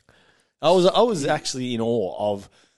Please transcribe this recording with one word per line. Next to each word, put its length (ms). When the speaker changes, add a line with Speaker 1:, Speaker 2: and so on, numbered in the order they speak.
Speaker 1:
I 80
was, 160
I 160
was 220
Speaker 2:
Yeah. 100
Speaker 1:
actually 400
in 80
awe 520
of 140